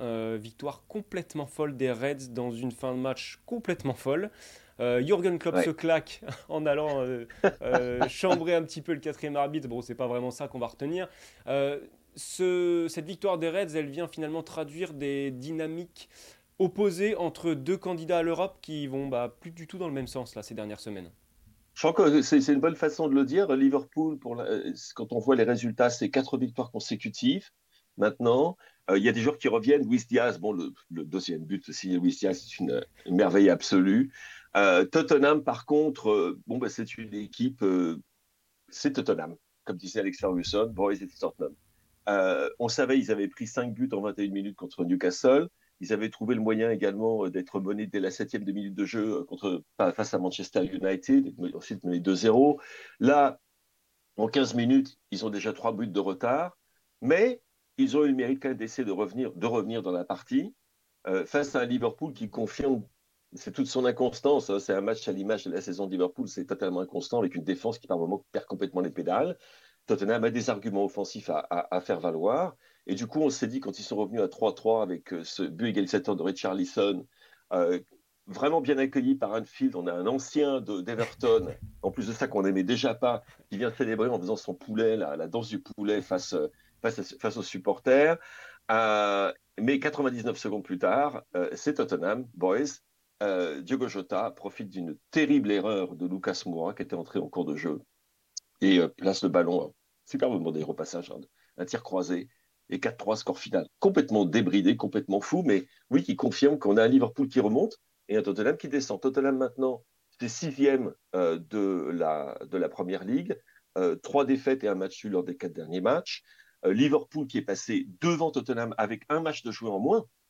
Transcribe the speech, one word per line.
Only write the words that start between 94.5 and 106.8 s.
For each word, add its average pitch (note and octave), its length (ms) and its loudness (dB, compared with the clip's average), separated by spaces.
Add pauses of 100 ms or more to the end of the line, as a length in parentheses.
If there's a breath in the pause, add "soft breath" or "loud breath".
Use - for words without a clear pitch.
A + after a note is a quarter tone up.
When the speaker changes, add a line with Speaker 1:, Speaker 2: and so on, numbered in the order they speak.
Speaker 2:
d'une E2+ 260 -8 (140)
terrible C#3+ 420 2
erreur F#2+ 440 0
de F2+ 120 -4
Lucas F#2 380 -4
Moura E2+ 280 -4
qui - 100 -8
était - 120 -10
entré E2+ 240 -6
en D2+ 80 -4
cours E2+ 180 -4
de D2+ 100 -4
jeu D#2 240 -4 (800)
et, F#2+ 180 6
euh, E2 80 4
place F#2+ 340 -4
le F#2 80 2
ballon, F2 360 2
euh, - 20 -10 (380)
superbement E2 460 -2
des D#2 120 -2
repassage, D#2 480 -8
hein, - 80 -14 (380)
un F2+ 80 -6
tir A2+ 180 -6
croisé F2+ 460 -4 (400)
et F#2 100 -4
quatre A2 180 -4
trois, G#2 180 -2
score F#2 220 -4
final. - 300 -2 (120)
Complètement C#3 460 4
débridé, F#2+ 500 4
complètement G2+ 460 -2
fou, F3+ 240 0
mais G2 220 2 (240 soft breath)
oui, C3+ 100 4
qui A2+ 140 -2
confirme C#3 420 4
qu'on G#2 200 2
a A2+ 60 8